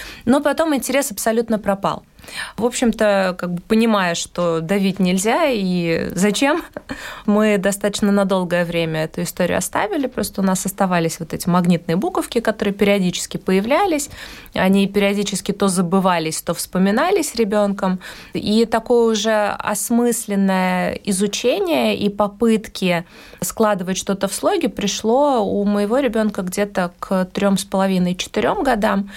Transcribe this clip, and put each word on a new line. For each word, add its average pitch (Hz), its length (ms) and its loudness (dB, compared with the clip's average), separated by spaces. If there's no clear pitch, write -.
но 269 160 4
потом 302 320 2
интерес 269 380 -2
абсолютно 226 480 0
пропал. 190 440 -2
В 214 80 0
общем-то, 208 760 2
как 180 140 -4
бы 175 80 -6
понимая, 214 540 2
что 170 460 -2
давить 190 380 0
нельзя 196 480 2
и 180 680 0
зачем, 269 460 2
<laughs> - 320 -14
мы 214 320 4
достаточно 202 540 0
на 202 140 4
долгое 180 400 0
время 160 400 -2
эту 175 180 -6
историю 175 340 -2
оставили. 311 500 -2
Просто 214 340 -6
у - 20 2
нас 190 220 0
оставались 180 540 0
вот 160 140 -8
эти 160 160 -6
магнитные 175 460 2
буковки, 302 440 -2
которые 214 340 -2
периодически 202 640 0
появлялись. 285 720 0
Они 196 340 4
периодически 202 640 0
то 202 160 0
забывались, 175 760 0
то 175 120 -4
вспоминались 247 840 0
ребенком. 202 640 0
И 214 320 2
такое 226 460 2
уже 214 480 0
осмысленное 196 1300 0
изучение 240 920 0
и 202 120 -2
попытки 202 960 0
складывать 190 560 0
что-то 196 300 -2
в 196 60 -6
слоги 339 340 0
пришло 240 800 0
у 202 200 0
моего 208 340 0
ребенка 220 420 0
где-то 185 580 -2
к 185 260 -2
трем 196 320 0
с - 80 -6
половиной 185 500 0
четырем 320 480 -2
годам. 208 540 0